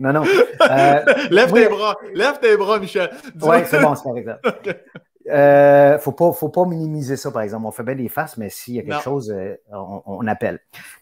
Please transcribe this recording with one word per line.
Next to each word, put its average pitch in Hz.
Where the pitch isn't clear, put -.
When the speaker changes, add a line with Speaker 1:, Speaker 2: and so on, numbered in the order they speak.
Speaker 1:
Non, 135
non. 156
Euh, 143
Speaker 2:
<laughs> 277
Lève 196
Speaker 1:
moi, 226
Speaker 2:
tes 220
bras, 202
lève 269
tes 220
bras, 202
Michel. 185
Dis-moi. 156
Speaker 1:
Ouais, 175
c'est 151
bon, 147
c'est -
correct, 120
ça. 110
Speaker 2:
<laughs> -
Ok. -
Speaker 1:
Euh, 143
faut 143
pas, 170
faut -
pas 180
minimiser 156
ça, 139
par 113
exemple. 110
On 107
fait 113
bien 127
des 127
faces, -
mais 107
s'il -
y 123
a -
quelque 151
Speaker 2:
Non. 147
Speaker 1:
chose, 131
euh, 98
on, 98
on 98
appelle. 104